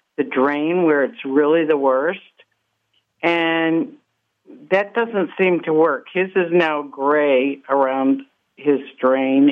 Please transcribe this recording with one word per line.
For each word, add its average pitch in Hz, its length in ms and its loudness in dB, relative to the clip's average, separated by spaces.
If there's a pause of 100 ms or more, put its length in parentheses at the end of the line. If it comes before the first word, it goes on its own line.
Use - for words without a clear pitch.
(180)
the 143 80 -2
drain 147 580 -2
where 147 220 2
it's - 180 -8
really 147 420 2
the 156 120 0
worst. 139 420 0 (1040)
And 165 720 0 (760)
that 202 240 0
doesn't 226 460 -4
seem 185 220 0
to 160 120 -4
work. 156 400 2
His 190 220 -2
is 175 160 0
now 160 320 0
gray 139 840 0
around 135 540 0 (340)
his 139 220 0 (200)
drain, 135 520 2